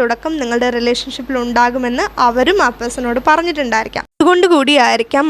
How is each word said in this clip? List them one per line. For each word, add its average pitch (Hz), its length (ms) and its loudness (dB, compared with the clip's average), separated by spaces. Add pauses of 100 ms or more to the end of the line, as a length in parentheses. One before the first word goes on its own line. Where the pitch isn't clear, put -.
തുടക്കം 240 400 -4
നിങ്ങളുടെ 240 340 -2
റിലേഷൻഷിപ്പിൽ 240 680 -4
ഉണ്ടാകുമെന്ന് 240 600 -2 (220)
അവരും 254 400 2
ആ - 20 2 (120)
പേഴ്സണോട് 240 480 -4
പറഞ്ഞിട്ടുണ്ടായിരിക്കാം. 302 760 0 (140)
അതുകൊണ്ട് 359 340 4
കൂടിയായിരിക്കാം 254 760 2